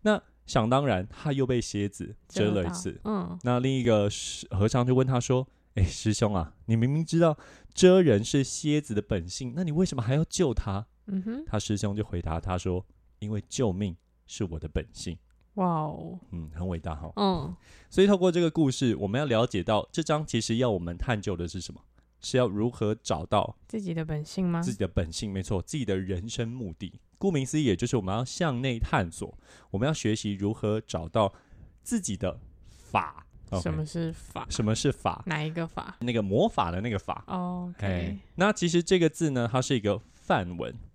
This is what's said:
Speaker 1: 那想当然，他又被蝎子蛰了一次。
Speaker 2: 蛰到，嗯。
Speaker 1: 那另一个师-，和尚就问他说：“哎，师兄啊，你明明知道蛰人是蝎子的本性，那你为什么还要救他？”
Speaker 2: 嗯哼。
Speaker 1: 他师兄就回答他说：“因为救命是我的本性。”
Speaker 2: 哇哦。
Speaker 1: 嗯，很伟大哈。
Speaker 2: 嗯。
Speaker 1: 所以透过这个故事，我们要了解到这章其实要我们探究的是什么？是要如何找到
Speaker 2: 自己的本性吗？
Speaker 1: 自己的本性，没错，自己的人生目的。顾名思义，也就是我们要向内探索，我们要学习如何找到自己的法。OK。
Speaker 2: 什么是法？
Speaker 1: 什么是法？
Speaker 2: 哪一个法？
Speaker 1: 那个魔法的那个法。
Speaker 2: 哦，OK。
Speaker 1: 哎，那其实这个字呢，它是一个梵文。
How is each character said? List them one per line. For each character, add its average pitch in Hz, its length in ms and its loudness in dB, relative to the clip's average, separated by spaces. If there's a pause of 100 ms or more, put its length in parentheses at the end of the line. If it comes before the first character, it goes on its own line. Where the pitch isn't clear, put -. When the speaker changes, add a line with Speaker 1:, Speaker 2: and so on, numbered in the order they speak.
Speaker 1:
那 214 180 2 (240)
想 113 240 2
当 135 160 4
然， 101 240 2
他 - 240 -4
又 139 140 2
被 123 140 2
蝎 101 280 -2
子 - 280 -10 (120)
蛰 104 220 2
了 98 160 0
一 - 40 -2
次。 - 220 -6
Speaker 2:
蛰 - 120 -14
到， - 60 -4
嗯。 104 340 -4
Speaker 1:
那 123 160 2
另 135 180 0
一 123 40 0
个 107 280 4
师-， - 400 -10
和 101 180 2
尚 123 180 2
就 127 80 4
问 131 120 4
他 127 120 2
说 127 280 0 (300)
：“哎， 95 80 4
师 107 280 0
兄 104 220 2
啊， 82 180 -2 (140)
你 113 100 4
明 117 140 2
明 156 140 0
知 160 160 0
道 160 180 4 (340)
蛰 185 300 8
人 110 200 6
是 135 220 2
蝎 151 360 0
子 147 120 -8
的 104 80 2
本 90 260 -2
性， 120 280 -8
那 180 100 -2
你 156 80 -2
为 175 140 4
什 139 100 -4
么 123 60 -2
还 120 120 2
要 156 100 4
救 156 280 0
他？” 101 340 -2 (200)
Speaker 2:
嗯 190 160 -4
哼。 240 240 -8
Speaker 1:
他 - 120 -2
师 104 200 -2
兄 101 180 -2
就 107 80 -2
回 87 160 -6
答 82 180 -4
他 90 200 -2
说 90 260 -2 (360)
：“因 104 100 -6
为 104 180 -4
救 117 240 0
命 90 240 -2 (300)
是 - 180 -6
我 82 140 -6
的 80 100 -10
本 - 240 -4
性。” - 240 -10 (380)
Speaker 2:
哇 190 120 0
哦。 160 540 -4 (100)
Speaker 1:
嗯， 78 240 -10
很 90 140 -6
伟 87 100 -4
大 80 160 -8
哈。 73 220 -12
Speaker 2:
嗯。 180 400 -2 (320)
Speaker 1:
所 185 160 4
以 - 20 6
透 202 100 6
过 185 140 4
这 170 100 2
个 165 100 4
故 151 200 4
事， 123 260 2
我 98 100 -2
们 104 120 0
要 151 60 0
了 120 220 2
解 98 160 -2
到 107 280 2
这 165 120 -2
章 156 220 0
其 120 160 0
实 113 160 0
要 123 140 4
我 98 80 2
们 85 180 -6
探 107 240 -2
究 95 140 -4
的 87 140 -4
是 92 120 -8
什 - 120 -12
么？ - 80 -16 (400)
是 - 160 -2
要 123 100 6
如 104 240 0
何 110 240 -2
找 82 300 -4
到 - 320 0 (100)
Speaker 2:
自 226 140 -8
己 180 140 -6
的 160 100 -4
本 151 180 -6
性 180 240 -4
吗？ 170 140 0
Speaker 1:
自 175 100 -2
己 - 80 -6
的 98 80 -2
本 87 240 -2
性， 101 220 -6
没 95 100 -2
错， 90 200 -2
自 - 160 -6
己 127 60 -2
的 95 140 0
人 95 300 -4
生 117 180 -4
目 113 320 -8
的。 - 220 -12 (160)
顾 190 160 0
名 135 120 0
思 151 140 -2
义， 156 60 2
也 107 100 6
就 120 120 0
是 123 100 0
我 107 60 2
们 92 120 -2
要 117 80 0
向 131 380 -2
内 127 180 -2
探 107 320 0
索， - 260 -12 (340)
我 98 80 -2
们 127 100 2
要 156 40 2
学 113 220 0
习 104 200 -4
如 101 180 0
何 107 280 0
找 82 280 -8
到 101 240 2 (500)
自 233 160 -2
己 175 180 -4
的 - 220 -4 (300)
法。 - 580 -4 (240)
OK。 185 120 -2
Speaker 2:
什 170 100 -2
么 156 140 -4
是 165 260 -6
法？ - 380 -12
Speaker 1:
什 - 120 -2
么 110 120 4
是 131 180 2
法？ - 340 -4
Speaker 2:
哪 151 160 -2
一 156 80 -4
个 165 160 -6
法？ - 340 -12
Speaker 1:
那 120 120 -2
个 113 100 2
魔 104 240 2
法 101 240 0
的 90 120 -2
那 120 80 -2
个 101 80 -2
法。 - 280 -6
Speaker 2:
哦， 180 480 -6
OK。 104 120 -6
Speaker 1:
哎， 92 320 -2 (160)
那 202 180 4
其 175 160 0
实 170 140 4
这 185 160 4
个 165 100 6
字 156 220 0
呢， 120 200 0
它 127 120 2
是 139 120 0
一 117 60 2
个 101 180 2 (140)
梵 92 460 -2
文。 60 120 -6 (240)